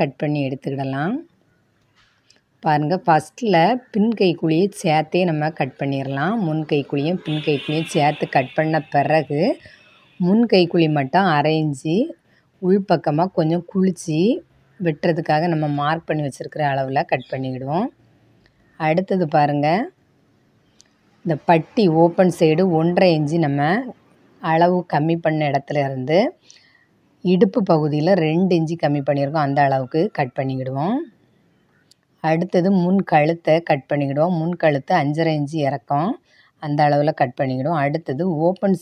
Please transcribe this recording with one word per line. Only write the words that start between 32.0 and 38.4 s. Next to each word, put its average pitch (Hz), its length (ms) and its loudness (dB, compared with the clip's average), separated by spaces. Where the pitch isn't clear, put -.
அடுத்தது 170 460 0
முன் 185 180 2
கழுத்தை 160 440 2
கட் 147 200 -2
பண்ணிக்கிடுவோம். 147 500 0
முன் 170 240 -4
கழுத்து 156 380 0
அஞ்சரை 156 380 0
இன்ச்சு 147 180 -4
இறக்கம், 143 440 -4
அந்த 147 240 -2
அளவுல 147 340 2
கட் 131 180 -4
பண்ணிக்கிடுவோம். 139 460 -2
அடுத்தது 147 400 -4